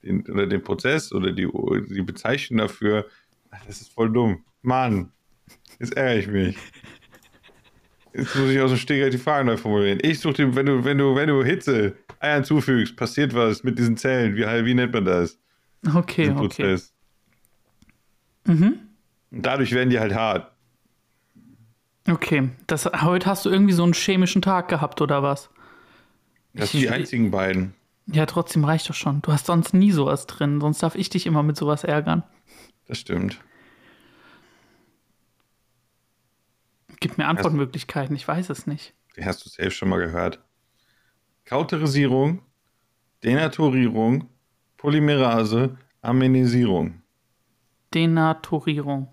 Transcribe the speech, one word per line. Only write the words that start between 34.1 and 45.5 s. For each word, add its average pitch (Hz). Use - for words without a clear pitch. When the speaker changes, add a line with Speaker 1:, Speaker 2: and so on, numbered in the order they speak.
Speaker 2:
Gib -
mir 156
Speaker 1:
Hast 143
Speaker 2:
Antwortmöglichkeiten. 147
Ich 135
weiß 170
es -
nicht. -
Speaker 1:
Die 85
hast 92
du -
safe 92
schon -
mal 92
gehört. 87
Kauterisierung, 147
Denaturierung, 131
Polymerase, 131